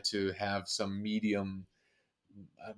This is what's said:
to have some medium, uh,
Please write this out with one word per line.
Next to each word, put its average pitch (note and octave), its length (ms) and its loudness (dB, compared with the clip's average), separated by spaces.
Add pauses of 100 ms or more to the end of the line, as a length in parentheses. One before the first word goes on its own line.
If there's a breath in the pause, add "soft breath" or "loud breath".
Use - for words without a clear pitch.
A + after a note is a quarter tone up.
(120)
to G2 220 2
have G2 340 0
some G2+ 340 0
medium, G2+ 640 0 (1000)
uh, A2 120 -10